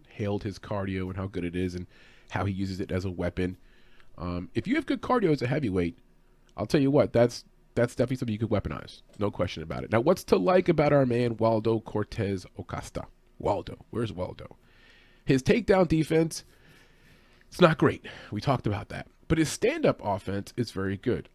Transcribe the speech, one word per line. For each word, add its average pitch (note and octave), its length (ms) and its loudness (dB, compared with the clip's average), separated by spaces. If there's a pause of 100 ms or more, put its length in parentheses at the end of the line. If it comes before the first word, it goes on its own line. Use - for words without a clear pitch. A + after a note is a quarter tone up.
hailed G#2 360 -4
his G2 140 -6
cardio F#2+ 500 -4
and F#2 80 -8
how G2 100 -4
good F#2+ 180 -6
it E2+ 100 -4
is F2+ 200 -2
and F2+ 120 -8 (440)
how F#2 160 -2
he G2+ 80 -2
uses F#2+ 260 -4
it F#2+ 100 -6
as F#2 140 -2
a G2 60 -2
weapon. F2+ 480 -4 (580)
Um, F2 380 -6
if - 120 -4
you A#3+ 100 0
have D#4+ 100 -4
good C#4 160 -2
cardio A#3 280 2
as C#3+ 120 2
a B2 40 -2
heavyweight, F#2+ 520 -2 (580)
I'll G2+ 80 -4
tell D3+ 160 2
you C#3 100 4
what, C#3+ 220 4
that's, A#2+ 320 4 (300)
that's A#2+ 200 2
definitely B2+ 220 0
something A#2+ 160 -4
you G#2 60 -4
could A2 100 -2
weaponize. D#2+ 540 -4 (160)
No G2+ 120 0
question - 320 -4
about C2+ 220 -8
it. - 80 -4
Now, A2+ 80 4
what's F3 240 2
to G#3 140 4
like F#3 320 4
about D3 220 4
our C#3+ 120 6
man A#2+ 320 0
Waldo A2+ 440 2
Cortez G2+ 640 -4 (120)
Acosta? - 460 -10 (340)
Waldo. - 520 -4
Where's A2 220 -4
Waldo? - 440 -10 (720)
His C3 160 4
takedown F#3+ 440 4
defense, D#3+ 580 2 (1040)
it's - 120 -4
not D#3+ 160 6
great. - 300 2 (240)
We G#2 100 -6
talked B2+ 260 -2
about G#2+ 220 -4
that. - 200 -12 (180)
But D#3+ 120 0
his D#3 100 2
stand-up B3 560 0
offense G2 520 -4
is A#2 140 -4
very F#2+ 280 -4
good. G2 360 -2